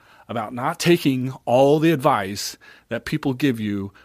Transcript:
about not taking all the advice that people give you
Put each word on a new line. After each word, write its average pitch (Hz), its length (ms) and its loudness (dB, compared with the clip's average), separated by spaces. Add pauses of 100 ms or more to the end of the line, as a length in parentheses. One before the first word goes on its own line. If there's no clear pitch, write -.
(300)
about 113 240 -8
not 131 260 -6
taking 135 540 2 (100)
all 139 340 6
the 160 140 2
advice 120 640 -2 (320)
that 113 160 -8
people 147 300 -4
give 127 260 -2
you 101 320 -6 (140)